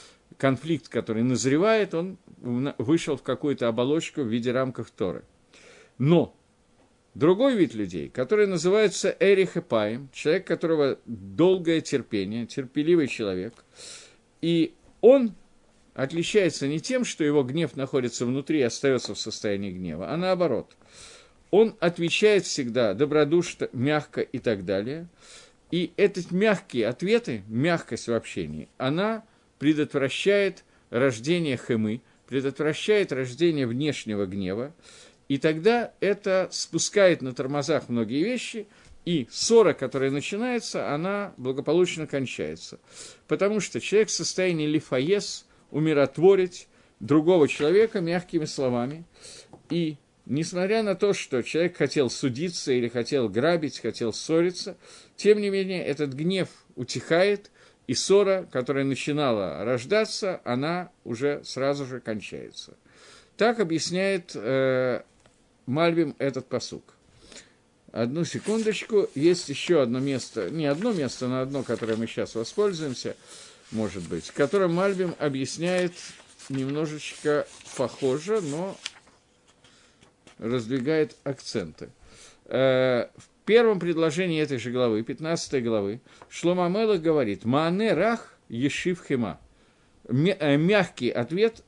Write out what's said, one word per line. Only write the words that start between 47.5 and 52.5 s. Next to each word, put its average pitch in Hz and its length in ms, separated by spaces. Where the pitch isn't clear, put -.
мягкими 170 440
словами. 135 600
И 160 280
несмотря 180 560
на 202 140
то, 196 180
что 135 280
человек 170 340
хотел 139 340
судиться 143 600